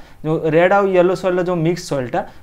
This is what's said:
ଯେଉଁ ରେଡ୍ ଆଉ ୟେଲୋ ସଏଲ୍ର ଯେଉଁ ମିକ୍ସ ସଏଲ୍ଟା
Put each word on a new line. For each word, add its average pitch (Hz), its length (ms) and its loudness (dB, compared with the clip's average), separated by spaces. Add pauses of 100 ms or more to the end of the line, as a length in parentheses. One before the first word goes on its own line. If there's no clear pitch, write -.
(240)
ଯେଉଁ 156 180 -2
ରେଡ୍ 165 300 4
ଆଉ 202 140 2
ୟେଲୋ 180 280 2
ସଏଲ୍ର 180 280 -2
ଯେଉଁ 180 140 -2
ମିକ୍ସ 170 320 -2
ସଏଲ୍ଟା 139 360 -4 (160)